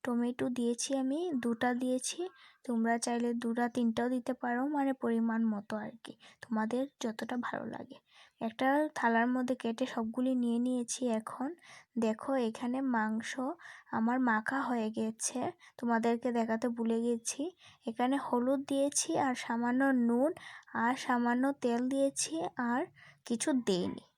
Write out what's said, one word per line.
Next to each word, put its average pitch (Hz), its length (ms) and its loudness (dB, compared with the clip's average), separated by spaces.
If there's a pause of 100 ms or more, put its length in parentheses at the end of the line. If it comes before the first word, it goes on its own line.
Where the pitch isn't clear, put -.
টমেটো 240 420 0 (120)
দিয়েছি 240 320 0 (120)
আমি 269 160 0 (260)
দুটা 240 260 2 (120)
দিয়েছি, 254 380 -2 (460)
তোমরা 233 280 2 (100)
চাইলে 240 260 0 (140)
দুটা 233 200 2 (120)
তিনটাও 233 380 2
দিতে 254 180 -2 (100)
পারো, 240 200 0 (140)
মানে 269 160 2 (100)
পরিমাণ 226 380 2 (120)
মতো 208 220 -6 (100)
আর 226 80 -10 (120)
কি, - 80 -12 (320)
তোমাদের 220 380 0 (200)
যতটা 226 340 -4 (100)
ভালো - 180 -4 (100)
লাগে। - 240 -12 (420)
একটা 226 280 0 (300)
থালার 233 360 4
মধ্যে 254 280 0
কেটে 226 220 -2 (100)
সবগুলি 247 380 0 (100)
নিয়ে 233 240 2
নিয়েছি। 247 360 -2 (180)
এখন 254 280 -6 (560)
দেখো 220 260 0 (180)
এখানে 240 300 -4 (160)
মাংস 220 360 0 (680)
আমার 240 200 2 (120)
মাখা 220 280 0 (100)
হয়ে 233 200 0 (100)
গেছে, 220 400 -4 (400)
তোমাদেরকে 233 500 2 (100)
দেখাতে 226 280 0 (100)
ভুলে 226 300 2
গেছি। 233 360 -2 (480)
এখানে 247 260 2 (100)
হলুদ 254 340 2 (100)
দিয়েছি 277 400 2 (160)
আর 254 80 0 (100)
সামান্য 240 380 0 (260)
নুন 254 220 4 (540)
আর 247 100 2 (100)
সামান্য 240 400 2 (180)
তেল 240 180 2 (120)
দিয়েছি, 277 420 0 (360)
আর 254 120 0 (460)
কিছু 240 200 0 (200)
দেইনি 185 360 0 (140)